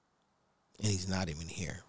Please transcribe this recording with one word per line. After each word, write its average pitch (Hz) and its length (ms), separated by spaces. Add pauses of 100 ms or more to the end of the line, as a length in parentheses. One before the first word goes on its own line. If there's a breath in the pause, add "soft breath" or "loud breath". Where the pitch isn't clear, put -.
(760)
and 107 100
he's 95 220
not 92 200
even 80 180
here. 80 420